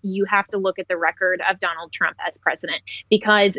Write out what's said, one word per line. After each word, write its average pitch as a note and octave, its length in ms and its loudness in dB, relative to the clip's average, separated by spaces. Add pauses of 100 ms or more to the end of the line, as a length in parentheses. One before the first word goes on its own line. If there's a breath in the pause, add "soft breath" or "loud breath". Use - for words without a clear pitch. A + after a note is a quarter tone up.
you G3 220 -2
have G3+ 240 2
to G#3 100 -4
look F#3+ 180 -2
at F#3+ 100 -8
the F3+ 100 -2
record F3 520 0
of F#3+ 80 0
Donald E3+ 340 -6
Trump - 260 -4 (100)
as - 100 -10
president, - 460 -4 (260 loud breath)
because G#3 500 4